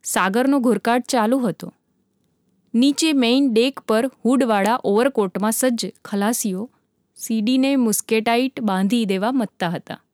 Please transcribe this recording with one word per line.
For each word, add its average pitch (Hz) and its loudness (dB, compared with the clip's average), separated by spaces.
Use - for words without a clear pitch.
સાગરનો 247 0
ઘોરકાટ 233 0
ચાલુ 233 0
હતો. 185 -6
નીચે 285 2
મેઇન 262 2
ડેક 240 2
પર 226 0
હુડવાળા 233 0
ઓવરકોટમાં 208 0
સજ્જ 226 -2
ખલાસીઓ 208 -4
સીડીને 254 0
મુસ્કેટાઇટ 233 0
બાંધી 202 0
દેવા 196 -2
મથતા 214 -4
હતા. - -10